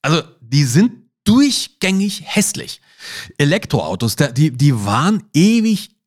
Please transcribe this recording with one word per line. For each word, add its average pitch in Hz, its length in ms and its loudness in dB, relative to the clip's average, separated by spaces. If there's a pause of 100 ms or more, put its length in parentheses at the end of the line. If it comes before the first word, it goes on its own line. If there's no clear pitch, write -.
Also, 151 180 0 (180)
die 135 260 0
sind 196 260 4 (320)
durchgängig 202 1000 0
hässlich. - 540 -4 (600)
Elektroautos, 117 760 -2
da, 143 120 0
die, 131 240 0
die 123 340 0
waren 151 380 -2 (100)
ewig 214 640 0 (120)